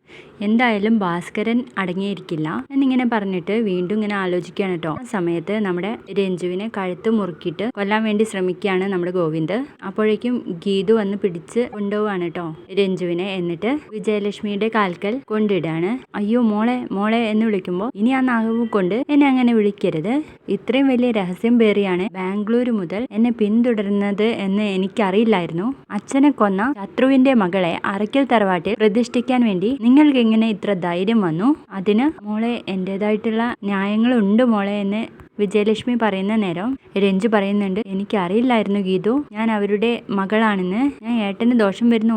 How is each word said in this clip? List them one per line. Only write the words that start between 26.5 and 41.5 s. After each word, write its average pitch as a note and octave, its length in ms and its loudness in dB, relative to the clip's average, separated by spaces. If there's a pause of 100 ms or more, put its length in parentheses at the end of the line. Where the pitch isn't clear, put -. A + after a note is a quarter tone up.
ശത്രുവിന്റെ C4 520 4 (120)
മകളെ F3 280 0 (200)
അറയ്ക്കൽ G#3+ 400 0
തറവാട്ടിൽ F#3+ 500 2
പ്രതിഷ്ഠിക്കാൻ A#3+ 580 2 (100)
വേണ്ടി F#3+ 200 0 (160)
നിങ്ങൾക്ക് C#4 320 6 (120)
എങ്ങനെ A3 220 4
ഇത്ര G3+ 180 -2 (120)
ധൈര്യം F#3+ 420 0
വന്നു? E3+ 220 0 (300)
അതിന് G#3 280 2 (200)
മോളെ, A3 260 -2 (220)
എൻ്റേതായിട്ടുള്ള G#3+ 840 -2 (120)
ന്യായങ്ങളുണ്ട് G#3+ 840 2
മോളെ" G3+ 320 0
എന്ന് G3+ 180 -4 (400)
വിജയലക്ഷ്മി G#3 640 0
പറയുന്ന G3 400 0
നേരം F#3 260 -4 (340)
രഞ്ജു G3 300 2
പറയുന്നുണ്ട്, G3+ 480 0 (120)
"എനിക്കറിയില്ലായിരുന്നു G3+ 920 0
ഗീതു, G#3 380 0 (100)
ഞാൻ A3+ 220 -2
അവരുടെ G3+ 340 0 (280)
മകളാണെന്ന്. G3+ 600 0 (220)
ഞാൻ A#3 120 -2 (120)
ഏട്ടന് A3+ 360 2